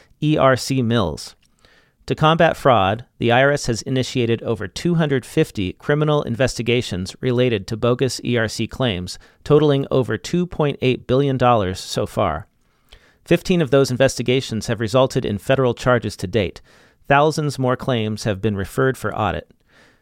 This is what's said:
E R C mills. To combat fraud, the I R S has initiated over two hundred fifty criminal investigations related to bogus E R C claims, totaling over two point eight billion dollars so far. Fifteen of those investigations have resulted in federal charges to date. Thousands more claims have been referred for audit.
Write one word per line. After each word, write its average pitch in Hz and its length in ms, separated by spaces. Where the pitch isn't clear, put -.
E 151 160
R 131 180
C 131 240
mills. 113 560
To 131 100
combat 160 400
fraud, 110 480
the 117 120
I 120 100
R 143 120
S 143 140
has 117 160
initiated 123 600
over 107 240
two 170 300
hundred 139 280
fifty 107 500
criminal 151 480
investigations 117 1000
related 120 480
to 113 80
bogus 123 480
E 120 120
R 110 120
C 110 180
claims, 92 500
totaling 147 480
over 113 260
two 175 260
point 147 360
eight 127 260
billion 135 300
dollars 113 420
so - 280
far. 80 420
Fifteen 170 380
of 120 80
those 139 220
investigations 123 760
have 113 140
resulted 123 440
in 107 140
federal 131 340
charges 117 440
to 98 100
date. 95 340
Thousands 147 540
more 127 160
claims 110 480
have 98 160
been 104 160
referred 131 420
for - 180
audit. 87 320